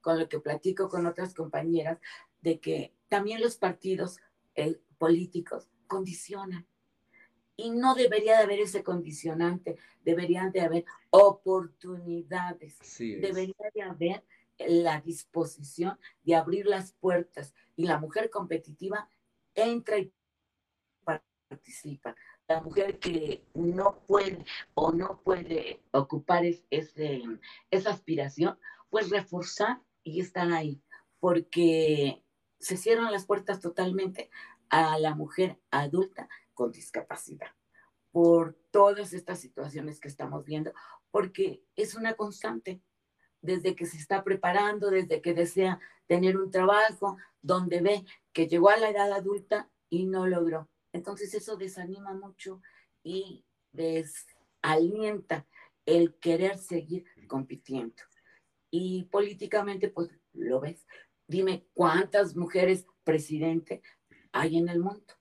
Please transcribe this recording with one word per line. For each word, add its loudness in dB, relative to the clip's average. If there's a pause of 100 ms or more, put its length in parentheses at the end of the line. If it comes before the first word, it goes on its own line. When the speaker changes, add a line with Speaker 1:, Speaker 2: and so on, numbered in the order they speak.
Speaker 1:
con 0
lo -2
que -6
platico -4
con -4
otras -6
compañeras, -4 (420)
de -2
que -6 (140)
también -2
los 0
partidos, -4 (360)
eh, -2 (180)
políticos 0 (200)
condicionan. -8 (920)
Y -6
no 4
debería 6
de 8
haber 0
ese -2
condicionante, -2 (260)
deberían 2
de 2
haber 2 (260)
oportunidades, 4
Speaker 2:
Así -10
es. -10
Speaker 1:
debería -6
de -6
haber -4 (340)
la 0
disposición -8 (240)
de 4
abrir 0
las -2
puertas, -4 (220)
y -2
la 2
mujer -4
competitiva -8 (480)
entra 0
y -4 (880)
participa, -12 (340)
la 2
mujer -2
que -4 (100)
no 0
puede 2 (300)
o 4
no -2
puede -2 (100)
ocupar 2
es-, -2
ese, -4 (480)
esa 2
aspiración, -2 (300)
pues 0
reforzar -2 (200)
y -6
estar -2
ahí, -2 (400)
porque 2 (340)
se -6
cierran 2
las -4
puertas -2
totalmente -4 (400)
a 4
la 0
mujer -4 (100)
adulta -2 (260)
con -2
discapacidad, -12 (600)
por 6 (120)
todas 6
estas -10
situaciones -12
que -16
estamos -10
viendo, -6 (380)
porque -2 (140)
es -4
una -4
constante, -8 (600)
desde -2
que -8
se -12
está -2
preparando, 0
desde 0
que -2
desea 0 (280)
tener 2
un -2
trabajo, 4 (220)
donde 0
ve 2 (280)
que 0
llegó 8
a 8
la 2
edad 2
adulta -4 (180)
y -2
no -2
logró. 0 (240)
Entonces -10
eso -8
desanima -12
mucho -16 (440)
y -10 (260)
desalienta -2 (400)
el 4
querer 0
seguir -6 (240)
compitiendo. -8 (680)
Y -4
políticamente, -2
pues, -6 (220)
lo -2
ves. -10 (440)
Dime, -2
¿cuántas 2
mujeres 2 (180)
presidente -2 (500)
hay 0
en 2
el 0
mundo? -6